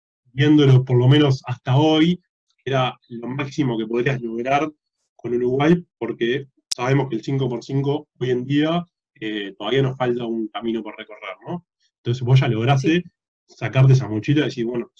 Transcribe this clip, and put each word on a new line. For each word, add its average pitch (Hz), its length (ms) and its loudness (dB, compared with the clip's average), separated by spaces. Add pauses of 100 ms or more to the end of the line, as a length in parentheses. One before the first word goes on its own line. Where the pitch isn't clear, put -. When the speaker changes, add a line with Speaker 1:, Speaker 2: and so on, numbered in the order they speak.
(340)
Speaker 1:
viéndolo 135 500 6
por 123 120 0
lo 123 120 4
menos 143 380 4
hasta 131 300 -2
hoy, 156 460 2 (420)
era 127 320 -2 (120)
lo 117 180 -14
máximo 135 500 -4
que 110 100 -4
podrías 120 340 -2
lograr 127 500 -2 (460)
con 117 180 -6
Uruguay, 139 500 2 (140)
porque 117 480 -4 (280)
sabemos 135 360 -2
que 113 60 -6
el 104 80 -12
cinco 135 240 -4
por 117 160 -8
cinco 139 440 -4 (120)
hoy 123 100 -2
en 123 140 -2
día, 156 400 -2 (360)
eh, 104 380 -8
todavía 120 240 0
nos 131 140 -4
falta 120 280 -2
un 113 240 -6
camino 113 340 -6
por 104 140 -14
recorrer, 104 400 -16 (100)
¿no? 175 200 -10 (300)
Entonces 123 260 -6
vos 131 160 4
ya 139 100 2
lograste 135 540 0
Speaker 2:
Sí. - 0 - (440)
Speaker 1:
sacarte 131 460 2
esa 127 160 2
mochila 143 340 0
y - 20 -2
decir, 117 200 -6
"Bueno, 117 360 -6